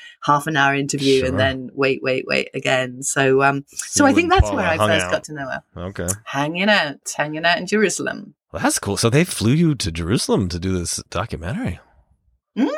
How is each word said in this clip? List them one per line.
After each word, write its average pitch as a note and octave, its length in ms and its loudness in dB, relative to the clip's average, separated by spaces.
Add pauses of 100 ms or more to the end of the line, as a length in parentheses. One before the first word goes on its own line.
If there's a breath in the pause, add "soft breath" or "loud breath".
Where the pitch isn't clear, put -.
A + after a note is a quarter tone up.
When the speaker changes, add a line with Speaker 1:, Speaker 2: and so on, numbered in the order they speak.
(240 loud breath)
Speaker 1:
half D3 240 2
an D#3+ 100 -2
hour C#3 160 4
interview C#3 460 2
and C3 120 0
Speaker 2:
Sure. C3 60 -2
Speaker 1:
then C3 380 -2
wait, C3+ 260 0
wait, C3 240 -2
wait - 300 -2
again. B2+ 480 -2
So, C3+ 400 2
um, C#3 240 2
so - 380 0
Speaker 2:
You C4+ 60 6
Speaker 1:
I - 40 0
think E4+ 100 4
Speaker 2:
and E4 60 0
Speaker 1:
that's F4+ 180 6
Speaker 2:
Paula D4 140 -2
Speaker 1:
where - 80 -2
I D#3+ 60 0
Speaker 2:
hung G#2+ 120 2
Speaker 1:
first E3 160 2
Speaker 2:
out. F2+ 60 -4
Speaker 1:
got - 140 0
to D3+ 80 -12
know C#3 160 -8
her. - 140 -8 (140)
Speaker 2:
Okay. F2 300 -6 (180)
Speaker 1:
Hanging E3 440 -2
out, E3 280 2 (180)
hanging D3+ 300 -4
out E3+ 140 4
in F3+ 80 -8
Jerusalem. F#3+ 640 -2 (180)
Speaker 2:
Well, E2 120 -6
that's G3 160 0
cool. G2 180 -2
So A#2 140 2
they D3+ 140 4
flew - 280 0
you D#3+ 220 4
to - 160 -4
Jerusalem F#2 580 0
to F2 100 -6
do F#2+ 160 -2
this - 360 -4
documentary. F#2 680 -6 (800)
Speaker 1:
Mm-hmm. C4+ 200 2